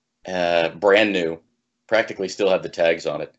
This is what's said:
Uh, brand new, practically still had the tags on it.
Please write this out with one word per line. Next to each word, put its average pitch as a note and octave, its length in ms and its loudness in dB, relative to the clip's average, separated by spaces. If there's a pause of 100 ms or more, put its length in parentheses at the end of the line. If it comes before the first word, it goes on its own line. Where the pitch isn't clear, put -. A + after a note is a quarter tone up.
(280)
Uh, F2 420 0
brand G2 440 2
new, E2 260 -2 (480)
practically G#2+ 400 -2
still F#2+ 220 -2
had F2+ 120 2
the E2 80 -10
tags E2 380 0
on D2+ 140 -6
it. D2 180 -12